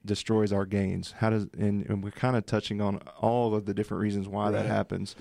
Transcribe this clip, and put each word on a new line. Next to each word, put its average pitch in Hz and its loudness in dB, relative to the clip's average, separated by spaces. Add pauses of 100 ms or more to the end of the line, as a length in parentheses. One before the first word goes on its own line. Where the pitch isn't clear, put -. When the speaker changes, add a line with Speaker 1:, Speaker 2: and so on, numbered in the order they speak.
Speaker 1:
destroys 104 2
our 98 2
gains. 95 0
How 110 2
does, 110 2 (120)
and, 101 0
and 101 0
we're 101 -6
kinda 127 0
touching 104 -2
on 101 0 (180)
all 113 2
of 104 0
the 101 0
different 98 -2
reasons 101 0
why 104 0
that 104 0
Speaker 2:
Right. 104 0
Speaker 1:
happens. 101 -2